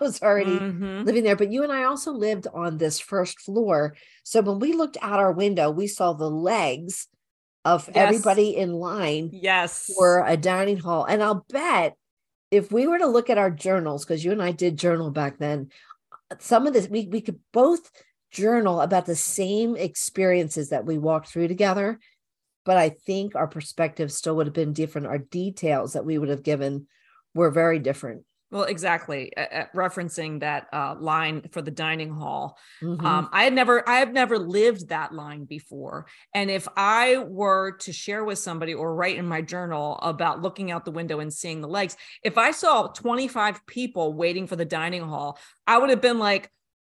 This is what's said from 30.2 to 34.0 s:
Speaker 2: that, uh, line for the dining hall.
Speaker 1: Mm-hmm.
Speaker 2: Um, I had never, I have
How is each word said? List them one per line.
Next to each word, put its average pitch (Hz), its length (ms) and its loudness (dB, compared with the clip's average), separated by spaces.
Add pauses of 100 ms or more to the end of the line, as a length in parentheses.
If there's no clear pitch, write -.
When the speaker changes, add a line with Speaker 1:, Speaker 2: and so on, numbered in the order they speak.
Speaker 2:
that, 147 320 -4
uh, 143 280 -4
line 156 500 -2
for 165 120 -10
the 151 100 -10
dining 156 400 -4
hall. 143 440 -8 (240)
Speaker 1:
Mm-hmm. 170 240 -6
Speaker 2:
Um, 156 280 2
I 202 100 4
had 254 100 4
never, 240 360 4
I 247 100 4
have 254 140 2